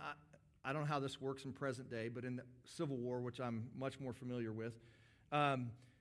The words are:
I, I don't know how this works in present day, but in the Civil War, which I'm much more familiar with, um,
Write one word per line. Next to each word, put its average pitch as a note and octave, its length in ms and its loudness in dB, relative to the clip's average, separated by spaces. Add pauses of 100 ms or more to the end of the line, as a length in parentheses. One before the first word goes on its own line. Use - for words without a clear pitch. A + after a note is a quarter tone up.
I, - 680 -8
I C#3 40 4
don't D3+ 100 2
know D3 40 2
how D3 120 4
this C3+ 200 0
works C3+ 260 -2
in C3 80 -4
present C3 360 -2
day, A#2 200 -2
but A#2+ 160 -4
in B2+ 100 -2
the B2+ 80 -4 (220)
Civil C#3+ 320 0
War, B2 240 2
which B2 180 -2
I'm A#2+ 360 0
much C3+ 240 -2
more C3 140 -2
familiar B2 380 0
with, A2 220 -2 (580)
um, C#3 400 6 (300)